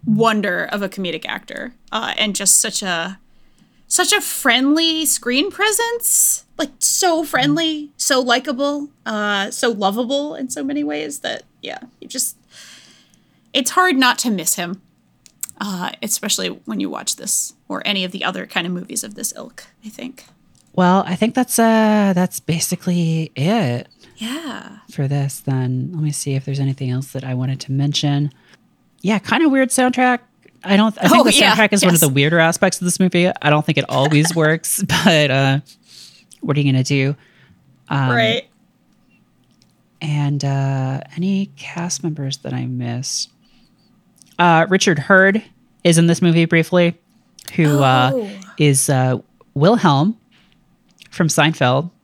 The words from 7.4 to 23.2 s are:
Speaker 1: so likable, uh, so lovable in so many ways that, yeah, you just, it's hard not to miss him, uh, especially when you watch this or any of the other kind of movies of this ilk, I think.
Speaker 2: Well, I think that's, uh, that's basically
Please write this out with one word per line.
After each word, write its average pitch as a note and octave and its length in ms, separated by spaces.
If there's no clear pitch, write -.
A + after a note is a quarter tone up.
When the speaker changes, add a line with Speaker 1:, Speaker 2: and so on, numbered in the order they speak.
Speaker 1:
so C4+ 200
likable, C#4 720
uh, G#3 460
so - 200
lovable A#3 640
in C4 140
so C#4+ 160
many C#4+ 180
ways D4 380
that, - 220
yeah, - 160
you - 80
just, - 280
it's C4 200
hard F4+ 240
not C4 220
to B3+ 120
miss F#3 260
him, F3 240
uh, F#3+ 300
especially G3+ 460
when G#3 320
you F#2+ 100
watch - 260
this - 360
or - 180
any G3 180
of F3+ 60
the F#3+ 140
other F#3 220
kind F3 200
of F3+ 60
movies F3+ 320
of G#3 100
this - 220
ilk, - 280
I A3 60
think. - 340
Speaker 2:
Well, F#3 320
I F3 80
think A3 220
that's, B3 220
uh, G#3+ 580
that's F3+ 240
basically E3 960